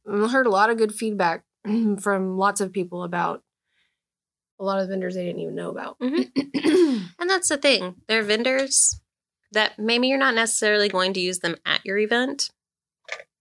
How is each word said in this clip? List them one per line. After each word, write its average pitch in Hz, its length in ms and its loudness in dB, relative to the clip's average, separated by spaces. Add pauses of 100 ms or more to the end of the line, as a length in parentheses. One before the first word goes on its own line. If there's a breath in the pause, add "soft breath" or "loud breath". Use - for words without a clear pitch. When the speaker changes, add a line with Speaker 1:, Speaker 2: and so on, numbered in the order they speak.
Speaker 1:
I 208 200 0
heard 262 180 2
a 220 40 4
lot 202 180 4
of 233 80 2
good 214 180 0
feedback 190 480 -2 (220)
<clears throat> 214 340 0
from 190 380 0
lots 202 240 0
of 190 100 -2
people 180 320 -6
about 175 400 -4 (1160)
a 196 40 -8
lot 196 160 0
of 190 80 -2
vendors 185 280 -4
they 180 100 -4
didn't 175 160 -6
even 170 140 -8
know 175 140 -6
about. - 300 -12
Speaker 2:
Mm-hmm. 277 1080 0
Speaker 1:
<clears throat> - 100 -20
Speaker 2:
And 349 100 -4
that's 370 200 0
the 302 80 0
thing. 202 380 2 (120)
They're 220 160 0
vendors 262 760 0 (500)
that 214 260 0
maybe 233 300 2
you're 269 100 2
not 269 180 2
necessarily 214 520 2
going 185 260 0
to 185 60 -4
use 180 200 -2
them 170 160 -2 (100)
at 147 200 0
your 196 120 -2
event, 240 540 0 (880)